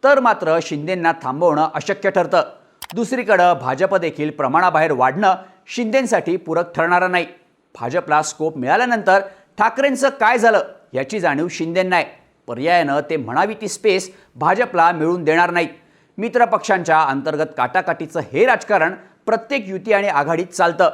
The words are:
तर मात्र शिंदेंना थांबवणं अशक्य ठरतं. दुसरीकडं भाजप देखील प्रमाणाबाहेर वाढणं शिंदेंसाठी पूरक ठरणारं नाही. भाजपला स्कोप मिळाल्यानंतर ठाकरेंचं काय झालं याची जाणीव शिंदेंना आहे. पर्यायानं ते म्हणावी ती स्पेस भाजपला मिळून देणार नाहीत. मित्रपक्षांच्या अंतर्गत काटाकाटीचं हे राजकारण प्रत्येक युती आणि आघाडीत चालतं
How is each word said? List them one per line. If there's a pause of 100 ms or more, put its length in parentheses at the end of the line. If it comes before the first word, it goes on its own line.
तर
मात्र
शिंदेंना (100)
थांबवणं
अशक्य
ठरतं. (520)
दुसरीकडं
भाजप
देखील
प्रमाणाबाहेर
वाढणं (320)
शिंदेंसाठी
पूरक
ठरणारं
नाही. (480)
भाजपला
स्कोप
मिळाल्यानंतर (380)
ठाकरेंचं
काय
झालं (300)
याची
जाणीव
शिंदेंना
आहे. (440)
पर्यायानं (100)
ते
म्हणावी
ती
स्पेस (240)
भाजपला
मिळून
देणार
नाहीत. (500)
मित्रपक्षांच्या
अंतर्गत
काटाकाटीचं (120)
हे
राजकारण (320)
प्रत्येक
युती
आणि
आघाडीत
चालतं